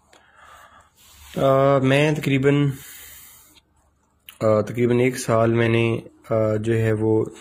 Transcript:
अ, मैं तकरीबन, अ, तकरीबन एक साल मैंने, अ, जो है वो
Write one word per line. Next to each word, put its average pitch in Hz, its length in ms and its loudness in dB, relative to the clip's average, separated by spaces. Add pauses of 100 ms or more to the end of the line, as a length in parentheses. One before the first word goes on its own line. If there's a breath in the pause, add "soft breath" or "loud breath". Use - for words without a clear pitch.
(1400 loud breath)
अ, 139 440 2
मैं 143 320 2
तकरीबन, 143 560 0 (1700 loud breath)
अ, 107 200 2
तकरीबन 120 380 0
एक 127 160 0
साल 117 340 0
मैंने, 117 520 0 (300)
अ, 110 240 0
जो 110 160 -4
है 113 200 0
वो 110 480 -2